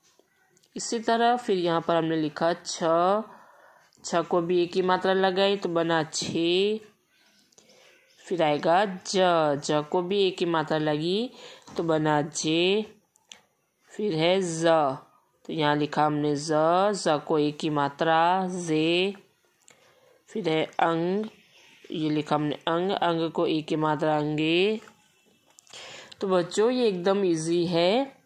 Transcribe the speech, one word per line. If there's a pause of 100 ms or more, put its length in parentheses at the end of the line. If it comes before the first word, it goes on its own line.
(760)
इसी
तरह
फिर
यहाँ
पर
हमने
लिखा
छ, (1200)
छ
को
भी
ए
की
मात्रा
लगाई
तो
बना
छे। (1400)
फिर
आएगा
ज,
ज (100)
को
भी
ए
की
मात्रा
लगी (460)
तो
बना
जे। (1080)
फिर
है
ज,
तो
यहाँ
लिखा
हमने
ज, (460)
ज
को
ए
की
मात्रा
जे। (1160)
फिर
है
अंग, (640)
ये
लिखा
हमने (100)
अंग,
अंग
को
ए
की
मात्रा
अंगे। (1400)
तो
बच्चों
ये
एकदम
ईजी
है।